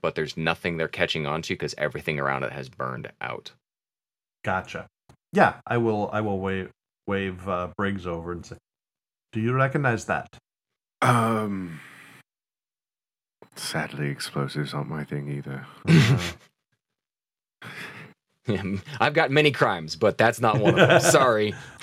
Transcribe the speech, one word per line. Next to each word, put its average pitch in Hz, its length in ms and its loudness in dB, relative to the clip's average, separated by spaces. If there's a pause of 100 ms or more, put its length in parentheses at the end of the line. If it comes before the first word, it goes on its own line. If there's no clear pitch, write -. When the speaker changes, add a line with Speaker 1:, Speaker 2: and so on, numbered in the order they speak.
Speaker 1:
but 80 140 -2
there's 78 200 -4
nothing 82 400 -2
they're 80 120 -2
catching 82 380 -2
on 76 160 -2
to 90 140 -6
'cause - 220 -6
everything 76 400 -4
around 67 240 -2
it 62 100 -6
has 67 160 -12
burned 64 520 -10
out. - 320 -10 (920)
Speaker 2:
Gotcha. 92 440 -6 (440)
Yeah, - 340 2
I 117 120 -2
will, 107 340 0
I 107 80 -2
will 101 200 -2
wave, 95 300 -4 (360)
wave, 95 420 -4
uh, 90 200 -4 (100)
Briggs 98 300 -2
over 85 240 -6
and 87 120 -10
say, - 120 -16 (760)
"Do 110 80 -4
you 117 120 0
recognize 131 540 0
that?" 76 300 -4 (640)
Speaker 3:
Um, 107 760 0 (1800)
sadly, - 560 -6
explosives 71 640 -6
aren't 73 160 -6
my 76 140 -8
thing 71 260 -8
either. 69 340 -10 (240)
Speaker 2:
Uh. 139 300 6 (1500)
Speaker 1:
<laughs> - 40 -14 (1300)
I've 147 140 4
got 156 160 2
many 147 220 6
crimes, 92 440 0
but 104 220 4
that's 113 220 4
not 110 180 4
one 110 200 4
of 160 100 8
them. 170 120 8
Speaker 2:
<laughs> 170 120 6
Speaker 1:
Sorry. 113 420 4 (280)